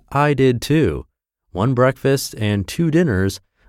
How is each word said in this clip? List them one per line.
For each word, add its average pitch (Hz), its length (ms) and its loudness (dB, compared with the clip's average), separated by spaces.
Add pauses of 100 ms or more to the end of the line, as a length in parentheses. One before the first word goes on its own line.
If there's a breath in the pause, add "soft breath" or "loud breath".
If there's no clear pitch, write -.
(120)
I 147 220 2
did 127 280 2
too. 113 440 0 (460)
One 117 220 0
breakfast 131 640 0
and 104 300 -2
two 165 240 -2
dinners, 107 480 0 (300)